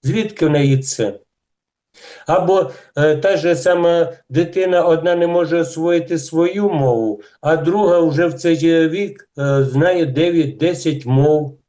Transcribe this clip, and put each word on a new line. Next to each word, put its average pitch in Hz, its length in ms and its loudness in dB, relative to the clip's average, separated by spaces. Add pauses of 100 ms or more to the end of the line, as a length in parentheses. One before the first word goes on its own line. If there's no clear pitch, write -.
Звідки 202 420 -2
в 151 40 2
неї 139 300 2
це? 104 400 -6 (1080)
Або, 180 440 0 (240)
е, 151 200 2
та 147 220 0
ж 165 180 0
сама 170 580 0 (160)
дитина 175 520 0
одна 165 340 2
не 170 120 0
може 170 320 0
освоїти 170 580 -2
свою 175 520 -2
мову, 117 520 -2 (200)
а 156 160 0
друга 175 420 2
вже 165 280 2
в 160 60 -4
цей 165 220 0
же 165 340 2
вік, 196 480 -8
е, 139 260 0
знає 160 420 2
дев'ять-десять 156 1000 -2
мов 139 520 0 (120)